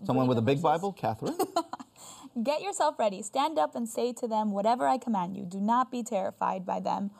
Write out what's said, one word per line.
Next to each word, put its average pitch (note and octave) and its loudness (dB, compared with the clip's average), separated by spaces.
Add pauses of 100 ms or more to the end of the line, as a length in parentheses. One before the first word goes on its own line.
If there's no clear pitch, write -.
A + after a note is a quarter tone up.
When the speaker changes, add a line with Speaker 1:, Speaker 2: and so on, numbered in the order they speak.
Speaker 1:
Someone C3 2
Speaker 2:
read - 4
Speaker 1:
with B2 4
Speaker 2:
the A#2 2
Speaker 1:
a - 2
big G#2+ 4
Speaker 2:
verses. F3 -2
Speaker 1:
Bible, F3 2
Catherine? C#3 -4 (500)
Speaker 2:
<laughs> - -12
"Get C#4+ 0
yourself D#4+ 0
ready. G#3 0
Stand D4 0
up D4+ 0
and A#3 -4
say A#3+ -2
to A#3+ -4
them G#3+ 0
whatever A3+ 2
I C4 4
command G3 -2
you. - -8
Do F3+ -8
not A#3 2
be A#3+ -4
terrified F#3+ -2
by F#3+ -2
them, G3 -2